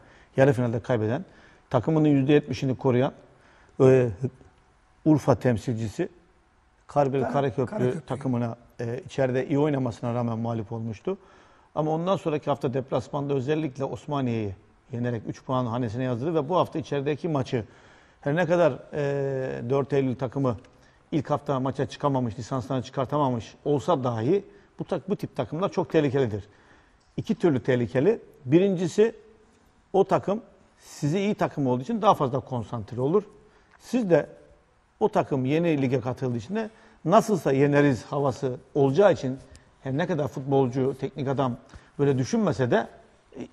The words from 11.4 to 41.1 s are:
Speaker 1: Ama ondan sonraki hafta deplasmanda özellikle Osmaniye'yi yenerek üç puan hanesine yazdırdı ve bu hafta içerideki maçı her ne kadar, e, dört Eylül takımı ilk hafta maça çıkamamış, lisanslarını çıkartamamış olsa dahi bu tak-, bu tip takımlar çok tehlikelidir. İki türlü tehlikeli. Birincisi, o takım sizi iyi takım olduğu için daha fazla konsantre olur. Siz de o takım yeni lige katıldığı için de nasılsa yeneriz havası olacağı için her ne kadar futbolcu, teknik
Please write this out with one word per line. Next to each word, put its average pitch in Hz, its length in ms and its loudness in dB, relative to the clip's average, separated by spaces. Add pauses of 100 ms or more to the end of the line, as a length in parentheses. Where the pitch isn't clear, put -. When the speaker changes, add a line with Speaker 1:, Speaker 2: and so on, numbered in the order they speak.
Speaker 1:
Ama 156 140 -2
ondan 170 260 0
sonraki 151 340 -4
hafta 131 240 -2
deplasmanda 139 600 -4
özellikle 139 500 -2
Osmaniye'yi 120 680 -4 (380)
yenerek 120 360 -4
üç - 160 -12
puan 127 220 -2
hanesine 120 380 -4
yazdırdı 127 300 -4
ve 147 140 -2
bu 180 80 0
hafta 160 220 0
içerideki 143 500 -4
maçı 131 360 -2 (560)
her 147 160 -2
ne 175 100 2
kadar, 165 260 4 (200)
e, 135 800 -4
dört 139 220 0
Eylül 131 240 0
takımı 131 400 -2 (560)
ilk 156 180 -2
hafta 139 300 -2
maça 131 260 -2
çıkamamış, 127 520 -2
lisanslarını 131 440 -6
çıkartamamış 131 720 -4 (100)
olsa 147 400 0
dahi 127 400 0 (340)
bu 165 60 -8
tak-, - 240 -6
bu 202 80 -2
tip - 200 -10
takımlar 156 360 -4
çok - 180 -4
tehlikelidir. 131 540 2 (720)
İki - 180 -4
türlü 147 280 2
tehlikeli. 131 600 0 (220)
Birincisi, 185 680 4 (800)
o 190 120 4
takım 190 380 0 (360)
sizi 151 400 -4
iyi 202 160 0
takım 151 320 -2
olduğu 123 160 0
için 208 200 -4
daha 196 120 6
fazla 135 260 0
konsantre 117 600 -8
olur. 160 220 2 (560)
Siz 226 320 -4
de 156 160 4 (720)
o 214 80 2
takım 147 360 0
yeni 156 380 2
lige 131 180 0
katıldığı 123 380 -4
için 143 180 -10
de 220 140 -6 (340)
nasılsa 175 480 4
yeneriz 143 520 4
havası 139 520 -2 (180)
olacağı 151 380 6
için 135 260 -4 (480)
her 135 120 -4
ne 175 80 0
kadar 147 220 -2
futbolcu, 135 720 0
teknik 139 280 -6